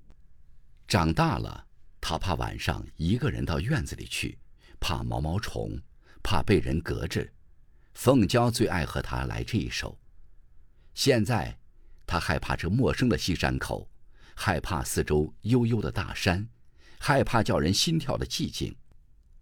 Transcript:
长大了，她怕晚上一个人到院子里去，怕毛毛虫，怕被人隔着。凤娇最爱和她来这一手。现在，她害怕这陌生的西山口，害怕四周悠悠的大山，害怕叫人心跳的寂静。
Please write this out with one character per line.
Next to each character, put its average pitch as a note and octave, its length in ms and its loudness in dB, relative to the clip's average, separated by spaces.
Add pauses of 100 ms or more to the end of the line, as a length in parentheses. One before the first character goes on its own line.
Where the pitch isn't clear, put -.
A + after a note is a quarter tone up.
(880)
长 D#2+ 260 4
大 D#3 240 2
了， G1+ 300 -8 (340)
她 D#2+ 160 -2
怕 F#2 160 0
晚 A1 240 -4
上 - 260 -2 (120)
一 E2+ 200 2
个 D3 140 0
人 C2+ 160 -2
到 D2 140 0
院 G2 260 -2
子 - 100 -8
里 - 100 -14
去， - 340 -6 (400)
怕 A#1+ 240 -2
毛 A#1+ 180 -2
毛 D#2 180 0
虫， G#1+ 400 -4 (440)
怕 - 180 4
被 F#2 180 6
人 C#2 220 2
隔 - 260 -4
着。 - 200 -4 (680)
凤 B2+ 340 6
娇 A#2+ 220 4
最 A2+ 160 2
爱 E2+ 180 0
和 - 200 -4
她 B1+ 220 -4
来 A1+ 180 -6
这 - 120 -4
一 C2+ 140 0
手。 - 300 -8 (960)
现 B2 280 4
在， F2+ 340 -2 (480)
她 E2+ 140 -2
害 D2 180 0
怕 - 180 -2
这 - 140 -4
陌 G#2 240 2
生 B2+ 160 2
的 G2 80 4
西 - 160 -2
山 C2 240 0
口， G1+ 320 -6 (460)
害 - 240 0
怕 D2 240 -4
四 - 200 -2
周 D2+ 380 0
悠 A#2+ 240 2
悠 A2+ 160 0
的 D2+ 100 -4
大 - 220 -6
山， G2 340 0 (520)
害 C#3 240 4
怕 A2+ 180 2
叫 G2+ 160 2
人 D#2 160 2
心 E3 240 2
跳 B2 180 -2
的 B2 100 -4
寂 B2+ 240 -4
静。 - 260 -6 (680)